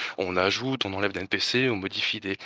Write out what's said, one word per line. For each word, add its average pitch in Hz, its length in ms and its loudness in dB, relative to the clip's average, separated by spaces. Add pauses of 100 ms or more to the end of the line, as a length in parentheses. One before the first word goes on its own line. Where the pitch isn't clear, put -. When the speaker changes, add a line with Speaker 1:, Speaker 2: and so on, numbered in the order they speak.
(200)
Speaker 1:
Mhm. 92 80 2
Speaker 2:
on 90 100 0
ajoute, 104 480 2
on 98 80 -2
enlève 98 180 0
des 90 100 -4
N 98 60 -6
P 98 120 0
C, 127 320 2
on 110 40 2
modifie 98 440 -2
des, 98 260 -4